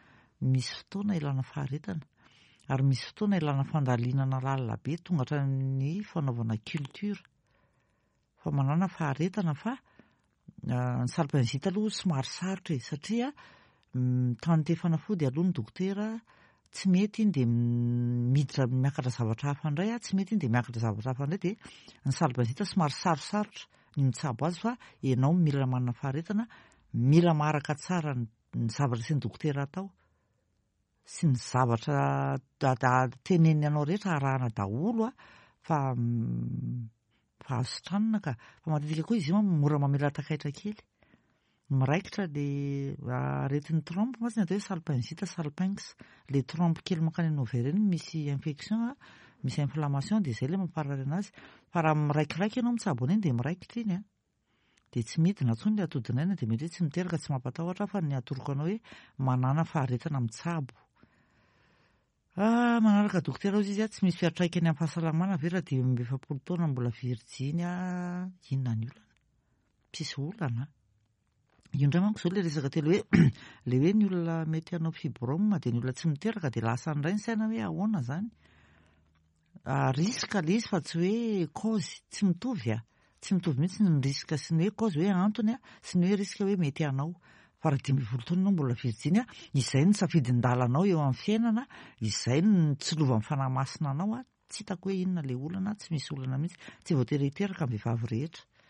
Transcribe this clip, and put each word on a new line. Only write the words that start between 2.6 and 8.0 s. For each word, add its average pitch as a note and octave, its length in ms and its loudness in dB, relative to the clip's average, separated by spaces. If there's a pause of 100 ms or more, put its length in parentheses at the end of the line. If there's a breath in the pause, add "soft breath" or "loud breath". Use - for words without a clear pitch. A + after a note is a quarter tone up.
Ary C3+ 140 2
misy C3+ 260 2
fotoana G3+ 280 0
ilana C#3+ 280 0
fandalinana C3 760 0
lalina C3 420 -2
be D3+ 140 -4
tonga D#3+ 280 0
hatramin'ny C3+ 800 -2
fanaovana A#2 540 -2
culture. E3 640 -6 (1160)